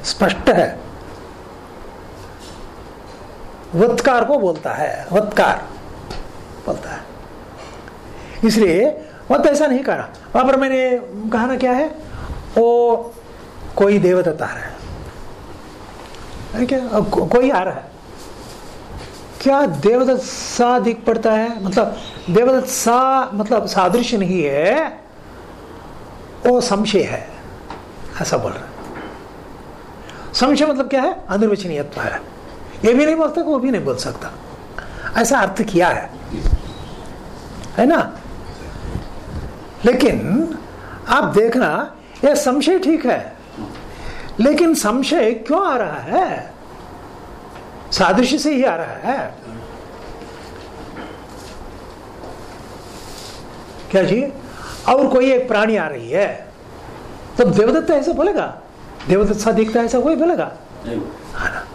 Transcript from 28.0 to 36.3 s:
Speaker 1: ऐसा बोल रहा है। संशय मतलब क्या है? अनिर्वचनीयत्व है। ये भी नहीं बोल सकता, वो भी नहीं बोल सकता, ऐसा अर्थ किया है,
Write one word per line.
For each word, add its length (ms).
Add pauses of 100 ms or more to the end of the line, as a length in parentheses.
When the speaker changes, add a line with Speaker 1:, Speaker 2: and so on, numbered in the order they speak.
Speaker 1:
ऐसा 160
बोल 140
रहा 120
है। 80 (1600)
संशय 320
मतलब 240
क्या 120
है? 280
अनिर्वचनीयत्व 720
है। 200 (640)
ये 80
भी 120
नहीं 100
बोल 120
सकता, 140
वो 180
भी 120
नहीं 140
बोल 100
सकता, 360 (840)
ऐसा 220
अर्थ 220
किया 260
है, 220 (1700)